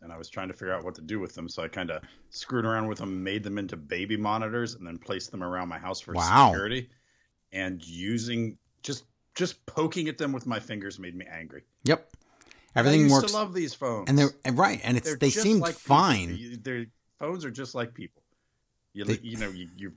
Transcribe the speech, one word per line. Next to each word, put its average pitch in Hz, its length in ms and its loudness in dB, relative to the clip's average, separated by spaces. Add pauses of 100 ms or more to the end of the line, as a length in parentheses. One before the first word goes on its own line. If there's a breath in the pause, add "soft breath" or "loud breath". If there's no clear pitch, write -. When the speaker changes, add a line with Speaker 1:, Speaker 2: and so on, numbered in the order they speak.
Speaker 1:
and 82 100 -16
I 82 60 -14
was 82 120 -14
trying 95 200 -8
to 90 40 -10
figure 92 200 -6
out 87 100 -4
what 87 120 -8
to 85 60 -20
do 98 180 -6
with 90 160 -8
them, 85 140 -10
so - 140 -8
I 82 40 -4
kinda 82 340 -6 (280 soft breath)
screwed 120 360 -4
around 110 220 0
with 107 120 -6
them, 95 240 -6
made 101 200 -4
them 101 140 -6
into 95 200 -6
baby 92 400 -4
monitors, 110 580 -2
and 95 100 -16
then 85 120 -12
placed 92 340 -8
them 92 120 -8
around 90 240 -4
my 82 120 -8
house 92 200 -8
for 87 140 -10
Speaker 2:
Wow. 95 360 6
Speaker 1:
security. 107 400 -2 (600)
And 92 340 -4
using, 113 720 -4 (260)
just, 139 220 -10 (300)
just - 300 -4
poking 160 420 -2
at 151 100 -6
them 143 140 -2
with 127 140 -6
my 117 140 -2
fingers 98 400 -8
made 90 160 -12
me 92 160 -12
angry. 80 320 -14 (200)
Speaker 2:
Yep. - 280 2 (640 soft breath)
Everything 139 260 8
Speaker 1:
I - 20 8
used 139 100 10
Speaker 2:
works. 135 180 8
Speaker 1:
to - 60 2
love 185 160 0
these 170 200 -2
phones. 113 360 -4
Speaker 2:
And 139 80 6
they're, 143 120 8 (160)
and 127 120 0
right, 190 260 4
and 123 140 2
it's, 139 100 -2
Speaker 1:
They're 151 100 -2
Speaker 2:
they 139 140 4
Speaker 1:
just 214 120 0
Speaker 2:
seem 208 160 6
Speaker 1:
like - 160 2
Speaker 2:
fine. 139 540 4
Speaker 1:
people. 87 80 -4
You, 120 200 -12
their 120 280 -6 (320)
phones 165 280 -6
are 131 60 -6
just 131 220 -10
like 120 220 -4
people. - 260 -14 (720)
You, 101 120 -6
Speaker 2:
They 107 180 0
Speaker 1:
you 113 140 -10
know, 107 120 -4
you, 90 260 -10
you 95 220 -12